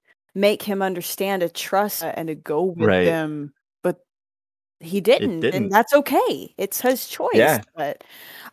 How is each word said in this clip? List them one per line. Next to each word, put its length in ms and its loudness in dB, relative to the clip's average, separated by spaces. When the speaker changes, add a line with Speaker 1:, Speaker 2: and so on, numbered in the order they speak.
Speaker 1:
make 300 2
him 180 -2
understand 640 -4
a 60 0
trust 540 -2
and 260 -6
to 60 -6
go 280 -2
with 240 0
Speaker 2:
Right. 160 4
Speaker 1:
them, 500 -2
but 160 -2
he 220 -6
didn't, 380 2
Speaker 2:
It 120 2
didn't. 120 0
Speaker 1:
and 100 -4
that's 200 4
okay. 640 2
It's 220 -6
his 300 -2
choice, 260 -4
Speaker 2:
Yeah. 240 4
Speaker 1:
but 260 -6